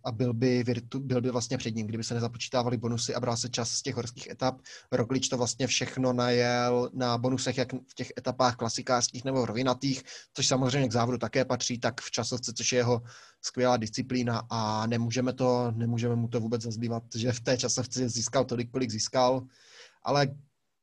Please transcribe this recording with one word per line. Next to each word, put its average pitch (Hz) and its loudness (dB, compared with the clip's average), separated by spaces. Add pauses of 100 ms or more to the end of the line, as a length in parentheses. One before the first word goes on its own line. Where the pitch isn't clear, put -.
a 127 -4
byl 123 0
by 123 4
virtu-, 120 -2
byl 127 0
by 127 0
vlastně 120 -2
před 117 -4
ním, 110 -4
kdyby 110 -4
se 123 -4
nezapočítávaly 117 0
bonusy 117 -2
a 120 -2
bral 120 0
se 117 -4
čas 117 -4
z - -4
těch 135 -4
horských - -8
etap. 127 -2 (320)
Roglič 131 0
to 135 -2
vlastně 123 0
všechno 127 0
najel 123 2
na 123 0
bonusech, 127 0
jak 123 0
v - -10
těch - -10
etapách 123 2
klasikářských 120 0
nebo 135 2
rovinatých, 127 0 (320)
což 139 0
samozřejmě 131 2
k 107 -2
závodu 117 2
také 120 0
patří, 123 -2
tak 120 -2
v - -12
časovce, 123 -4
což 113 -2
je 127 4
jeho 120 4 (400)
skvělá 123 2
disciplína 117 -2
a 110 0
nemůžeme 120 0
to, 123 2
nemůžeme 117 0
mu 117 0
to 120 0
vůbec 113 -2
zazlívat, 117 -4 (120)
že 120 0
v 120 -2
té 127 2
časovce 127 -2
získal 120 0
tolik, 120 -4
kolik 127 -2
získal, 127 2 (600)
ale 143 2 (480)